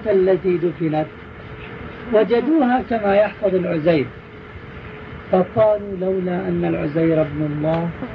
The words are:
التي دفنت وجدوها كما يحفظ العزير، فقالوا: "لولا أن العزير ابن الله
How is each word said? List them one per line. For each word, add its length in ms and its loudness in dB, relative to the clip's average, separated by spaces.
التي 520 4
دفنت 500 -2
وجدوها 760 4
كما 260 2
يحفظ 400 2
العزير، 500 2
فقالوا: 680 2
"لولا 340 0
أن 300 -2
العزير 560 2
ابن 200 -2
الله 380 0